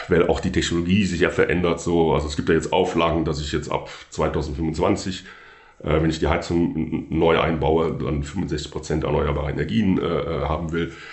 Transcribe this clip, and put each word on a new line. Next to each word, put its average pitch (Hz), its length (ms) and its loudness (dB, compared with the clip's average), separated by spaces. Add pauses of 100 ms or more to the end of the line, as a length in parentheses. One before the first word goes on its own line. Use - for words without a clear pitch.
weil 85 200 6
auch 80 120 2
die 90 120 -2
Technologie 87 520 2
sich 87 160 0
ja 85 100 4
verändert, 85 500 2
so. 82 340 4
Also 69 120 0
es 69 80 -6
gibt - 140 -4
ja 85 60 6
jetzt 78 180 0
Auflagen, 82 520 2
dass 73 160 -2
ich 73 120 -6
jetzt 73 180 -4
ab - 200 -4 (200)
zweitausendfünfundzwanzig, 80 1120 -2 (600)
äh, 78 180 2
wenn 80 60 2
ich 78 100 -2
die 78 100 0
Heizung 85 460 0
n-, 78 360 -2
neu 82 280 4
einbaue, 80 540 2 (100)
dann 71 220 -2
fünfundsechzig 80 480 -6
Prozent 78 320 -4
erneuerbare 73 460 0
Energien, 92 480 2
äh, - 40 0
äh, 80 440 -2
haben 80 260 -2
will. 82 200 -2 (200)